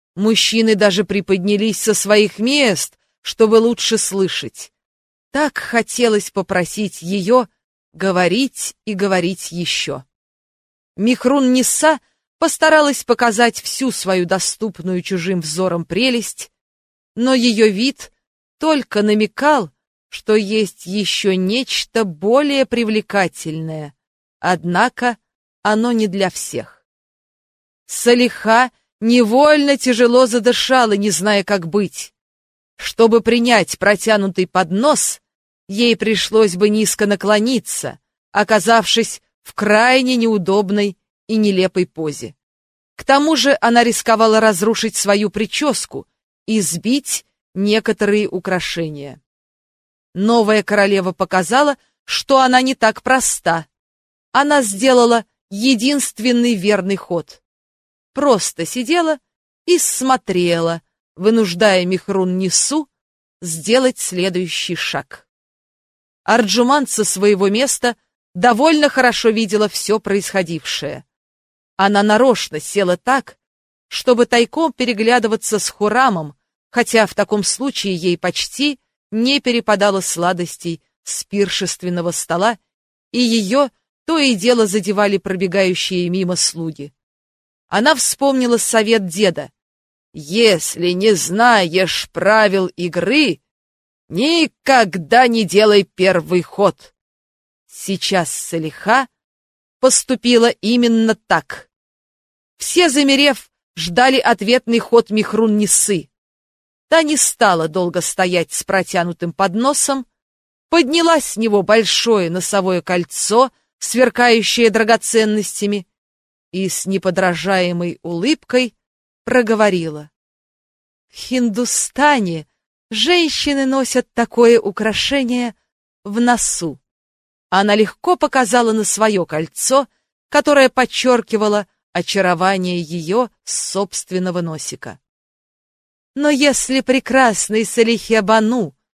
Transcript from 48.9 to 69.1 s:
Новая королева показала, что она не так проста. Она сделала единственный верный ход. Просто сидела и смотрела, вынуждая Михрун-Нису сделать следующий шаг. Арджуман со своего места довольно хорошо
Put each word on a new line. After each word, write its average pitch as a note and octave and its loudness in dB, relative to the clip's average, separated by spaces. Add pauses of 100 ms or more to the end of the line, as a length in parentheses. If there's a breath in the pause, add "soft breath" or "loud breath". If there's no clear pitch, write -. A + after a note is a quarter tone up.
Новая G#3+ 2
королева G3 0
показала, A3+ 0 (280)
что - 0
она B3+ 4
не C4 0
так - 0
проста. F#3 -2 (640)
Она C#4+ 2
сделала A#3 2 (260)
единственный A#3+ 0
верный G3 -2
ход. - -10 (720)
Просто A#3 0
сидела D#4 -2 (480)
и F4 4
смотрела, F3 -2 (320)
вынуждая F#3+ 2
Михрун-Нису F#3 -2 (520)
сделать G#3 0
следующий F3+ -4
шаг. - -10 (960)
Арджуман A#3+ 2
со - -4
своего G3 0
места A#3+ -2 (380)
довольно C#4 2
хорошо A#3+ 2